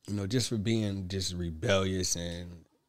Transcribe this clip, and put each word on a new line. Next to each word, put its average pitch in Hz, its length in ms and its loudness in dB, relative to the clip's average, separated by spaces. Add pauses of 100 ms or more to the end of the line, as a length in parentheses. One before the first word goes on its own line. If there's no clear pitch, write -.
you 101 40 -4
know, 98 140 0
just 117 220 2
for 120 80 0
being 104 500 2
just 92 280 -2
rebellious 90 840 2
and 87 480 -8 (240)